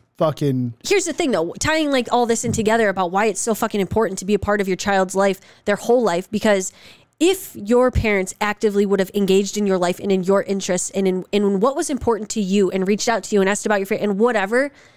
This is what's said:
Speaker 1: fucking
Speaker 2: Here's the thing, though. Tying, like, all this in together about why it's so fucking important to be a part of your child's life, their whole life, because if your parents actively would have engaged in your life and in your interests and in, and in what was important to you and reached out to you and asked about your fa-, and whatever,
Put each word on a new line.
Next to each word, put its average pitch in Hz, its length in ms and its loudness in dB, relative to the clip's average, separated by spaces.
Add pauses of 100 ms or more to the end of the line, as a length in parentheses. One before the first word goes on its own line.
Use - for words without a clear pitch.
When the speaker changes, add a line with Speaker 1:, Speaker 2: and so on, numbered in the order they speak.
(180)
Speaker 1:
fucking 135 560 0 (140)
Speaker 2:
Here's 392 180 2
the 320 80 -6
thing, 294 180 -2
though. 170 280 -2
Tying, 302 320 0
like, 254 200 0
all 240 140 2
this 226 200 -2
in 233 80 -2
together 220 360 2
about 180 220 -2
why 196 140 0
it's 196 160 -2
so 226 120 -2
fucking 208 280 -2
important 190 380 -2
to 180 60 -10
be 208 80 0
a 196 60 0
part 202 220 0
of 190 60 -2
your 185 100 -2
child's 190 380 0
life, 196 240 0 (260)
their 202 100 2
whole 240 260 2
life, 185 300 -2
because 202 400 0 (480)
if 381 360 0
your 240 360 2
parents 202 500 0
actively 208 440 0
would 196 160 0
have 185 120 -2
engaged 196 440 2
in 208 100 0
your 190 100 2
life 175 220 0
and 202 140 -2
in 190 100 0
your 196 200 2
interests 190 480 -4
and 196 160 -2
in, 185 260 -2
and 208 120 2
in 196 140 2
what 269 160 2
was 320 140 -4
important 226 400 -2
to 220 120 -4
you 190 300 2
and 190 160 -2
reached 202 220 0
out 220 140 -2
to - 120 -4
you 196 60 6
and 190 80 2
asked 202 160 -2
about 208 140 2
your 196 80 -2
fa-, - 140 -2
and 202 180 -2
whatever, 233 520 0 (240)